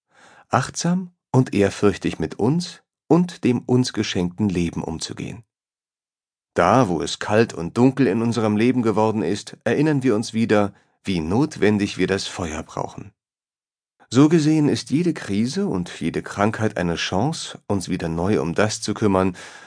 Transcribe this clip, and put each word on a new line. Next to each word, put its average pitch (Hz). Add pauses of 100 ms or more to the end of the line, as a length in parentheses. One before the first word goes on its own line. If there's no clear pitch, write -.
(500)
achtsam 175 (200)
und 131
ehrfürchtig 98
mit 80
uns 160 (260)
und 175
dem 120
uns 123
geschenkten 101
Leben 87
umzugehen. - (1080)
Da, 101
wo 80
es -
kalt 110
und 85
dunkel 131
in 104
unserem 110
Leben 123
geworden 110
ist, 95
erinnern 143
wir 123
uns 113
wieder, 104 (300)
wie 92
notwendig 101
wir 90
das 95
Feuer 80
brauchen. - (1000)
So 139
gesehen 156
ist -
jede 160
Krise 123
und 92 (120)
jede 82
Krankheit 107
eine 87
Chance, -
uns 98
wieder 87
neu 85
um 82
das 107
zu 107
kümmern, 95 (300)